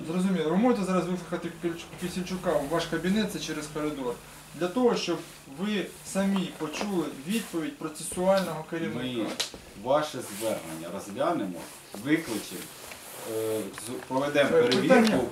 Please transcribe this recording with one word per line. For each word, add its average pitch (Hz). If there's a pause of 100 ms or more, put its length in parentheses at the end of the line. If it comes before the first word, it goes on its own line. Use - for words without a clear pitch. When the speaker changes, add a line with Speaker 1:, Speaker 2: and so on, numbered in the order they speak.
(120)
Speaker 1:
зрозуміло, 180
ви 175
можете 226
зараз 180
викликати 170 (140)
Кіс-, 165 (160)
Кісільчука 180
в 139
ваш 160
кабінет, 185
це 156
через 151
коридор, 147 (460)
для 175
того, 233
щоб 165 (420)
ви 202 (200)
самі 190
почули 165 (240)
відповідь 170
процесуального 170
керівника. 156
Speaker 2:
Ми 120 (580)
ваше 139 (220)
звернення 82
розглянемо, 101 (440)
викличемо, 123 (720)
е, 110 (280)
з-, 123
проведемо 143
Speaker 1:
Е, -
Speaker 2:
перевірку -
Speaker 1:
питання, 220 (140)